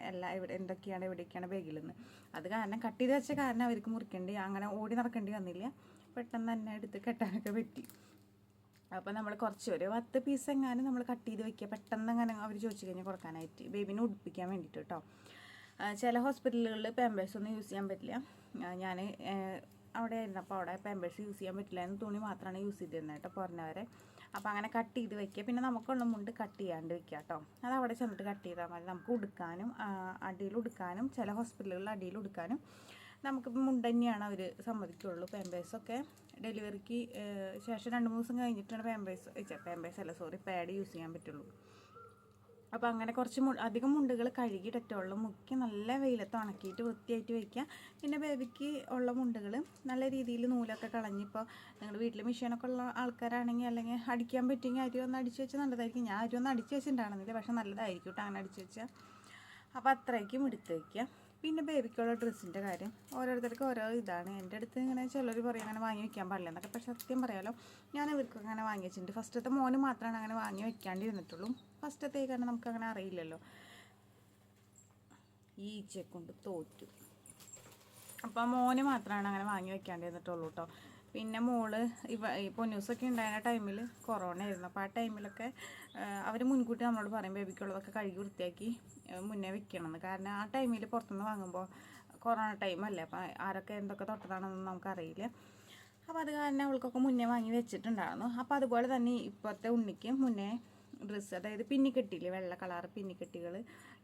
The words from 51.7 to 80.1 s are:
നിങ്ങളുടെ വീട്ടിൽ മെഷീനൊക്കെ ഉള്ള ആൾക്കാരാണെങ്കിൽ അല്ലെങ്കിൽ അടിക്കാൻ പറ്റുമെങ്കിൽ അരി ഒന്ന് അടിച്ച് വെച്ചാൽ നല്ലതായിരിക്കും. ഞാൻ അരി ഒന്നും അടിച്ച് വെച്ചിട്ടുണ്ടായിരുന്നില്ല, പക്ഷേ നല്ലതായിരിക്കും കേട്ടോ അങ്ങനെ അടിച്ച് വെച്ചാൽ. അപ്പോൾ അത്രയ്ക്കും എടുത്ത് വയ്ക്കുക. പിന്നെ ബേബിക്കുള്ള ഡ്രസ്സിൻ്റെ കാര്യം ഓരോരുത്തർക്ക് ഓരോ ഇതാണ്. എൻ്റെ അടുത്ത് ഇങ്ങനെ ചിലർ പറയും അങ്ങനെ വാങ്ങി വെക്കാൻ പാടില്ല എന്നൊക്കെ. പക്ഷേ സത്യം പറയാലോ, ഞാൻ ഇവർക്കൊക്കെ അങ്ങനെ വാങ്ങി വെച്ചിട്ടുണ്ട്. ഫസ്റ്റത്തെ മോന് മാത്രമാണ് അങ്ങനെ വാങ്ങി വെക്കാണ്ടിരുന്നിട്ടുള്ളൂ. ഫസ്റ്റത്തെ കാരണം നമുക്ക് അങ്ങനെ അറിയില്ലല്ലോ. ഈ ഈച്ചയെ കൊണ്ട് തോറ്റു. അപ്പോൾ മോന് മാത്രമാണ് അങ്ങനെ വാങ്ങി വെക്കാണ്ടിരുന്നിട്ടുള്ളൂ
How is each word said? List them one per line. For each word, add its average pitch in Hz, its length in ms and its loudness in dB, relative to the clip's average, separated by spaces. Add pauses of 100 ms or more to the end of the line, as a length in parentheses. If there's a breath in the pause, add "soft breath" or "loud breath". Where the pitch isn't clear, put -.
നിങ്ങളുടെ 208 180 -6
വീട്ടിൽ 226 240 0
മെഷീനൊക്കെ 240 440 0
ഉള്ള 247 160 2 (140)
ആൾക്കാരാണെങ്കിൽ 240 720 2
അല്ലെങ്കിൽ 233 480 0
അടിക്കാൻ 247 340 4
പറ്റുമെങ്കിൽ 254 340 4
അരി 254 180 2
ഒന്ന് 254 180 0
അടിച്ച് 247 240 0
വെച്ചാൽ 269 180 -2
നല്ലതായിരിക്കും. 240 440 2
ഞാൻ 202 200 2
അരി 233 120 2
ഒന്നും 254 140 4
അടിച്ച് 240 240 2
വെച്ചിട്ടുണ്ടായിരുന്നില്ല, 226 580 0
പക്ഷേ 226 200 -2
നല്ലതായിരിക്കും 202 580 0
കേട്ടോ 208 120 -4
അങ്ങനെ 202 180 -2
അടിച്ച് 190 200 -8
വെച്ചാൽ. 220 280 -10 (880 loud breath)
അപ്പോൾ 254 140 8
അത്രയ്ക്കും 247 560 4
എടുത്ത് - 260 0
വയ്ക്കുക. 165 560 -4 (140)
പിന്നെ 320 200 2
ബേബിക്കുള്ള 240 520 4
ഡ്രസ്സിൻ്റെ 214 460 -2
കാര്യം 196 320 -2 (240)
ഓരോരുത്തർക്ക് 247 480 0
ഓരോ 240 260 2
ഇതാണ്. 196 400 0 (100)
എൻ്റെ 185 160 -6
അടുത്ത് 226 220 -4
ഇങ്ങനെ 254 280 2
ചിലർ 247 400 2
പറയും 226 160 0
അങ്ങനെ 214 180 -2
വാങ്ങി 220 220 0
വെക്കാൻ 208 280 -2
പാടില്ല 185 200 0
എന്നൊക്കെ. 180 240 -8
പക്ഷേ 240 180 -4
സത്യം 254 300 0
പറയാലോ, 214 300 0 (420 loud breath)
ഞാൻ 294 160 2
ഇവർക്കൊക്കെ 240 380 0
അങ്ങനെ 220 200 -2
വാങ്ങി 202 180 0
വെച്ചിട്ടുണ്ട്. 185 320 -6
ഫസ്റ്റത്തെ 240 400 -2
മോന് 254 180 6
മാത്രമാണ് 240 400 4
അങ്ങനെ 220 180 -2
വാങ്ങി 208 280 -2
വെക്കാണ്ടിരുന്നിട്ടുള്ളൂ. 196 880 -2 (340)
ഫസ്റ്റത്തെ 277 480 -2
കാരണം 247 160 2
നമുക്ക് 240 220 0
അങ്ങനെ 226 180 -2
അറിയില്ലല്ലോ. 185 540 -4 (2250 loud breath)
ഈ 202 100 -6 (100)
ഈച്ചയെ 196 240 -8
കൊണ്ട് 175 300 -12 (140)
തോറ്റു. 170 400 -6 (1400)
അപ്പോൾ 226 200 2
മോന് 254 380 6
മാത്രമാണ് 208 460 4
അങ്ങനെ 196 160 0
വാങ്ങി 190 260 0
വെക്കാണ്ടിരുന്നിട്ടുള്ളൂ 175 800 -4